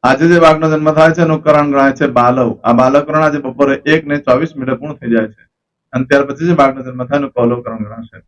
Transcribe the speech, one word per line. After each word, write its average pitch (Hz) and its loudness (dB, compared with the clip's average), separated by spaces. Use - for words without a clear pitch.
આજે 135 2
જે 175 4
બાળકનો 156 4
જન્મ 156 0
થાય 160 4
છે 170 0
એનું 160 0
કરણ 147 2
ગણાય 139 2
છે 147 -2
બાલવ. 123 0
આ 117 2
બાલવ 131 2
કરણ 151 -2
આજે 147 0
બપોરે 135 -2
એક 156 0
ને 143 -4
ચોવીસ 143 -2
મિનિટે 131 -6
પૂર્ણ 143 -12
થઈ 120 -10
જાય 113 0
છે - -20
અને 131 -4
ત્યાર 139 2
પછી 139 -6
જે 175 2
બાળકનો 135 0
જન્મ 127 -10
થાય 139 -4
એનું 139 -4
કૌલવ 120 -2
કરણ 113 -10
ગણાશે. 113 -18